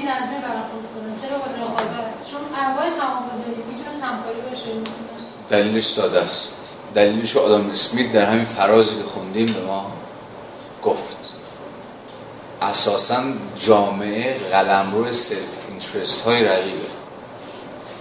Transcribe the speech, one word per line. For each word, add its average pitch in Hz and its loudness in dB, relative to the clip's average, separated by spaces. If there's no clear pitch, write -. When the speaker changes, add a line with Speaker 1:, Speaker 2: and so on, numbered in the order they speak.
Speaker 1:
نظمی 254 -2
برخورد 226 -6
کنن. 220 -8
چرا 269 -4
با 262 -4
رقابت؟ 233 -4
چون 285 -8
انواع 277 0
تعامل 247 -2
داریم. 233 -6
می‌تونست 294 -8
همکاری 226 -6
باشه، 247 -8
می‌تونست - -8
Speaker 2:
دلیلش 107 4
ساده 90 4
است. - -2
دلیلش 107 6
رو 107 8
آدام 104 6
اسمیت 117 2
در 107 6
همین 113 4
فرازی 110 6
که 104 -4
خوندیم 95 -2
به 107 0
ما 98 -4
گفت. - 0
اساساً 107 2
جامعه 104 4
قلمرو 98 4
سلف - 0
اینترست - -4
های 117 6
رقیبه. 95 2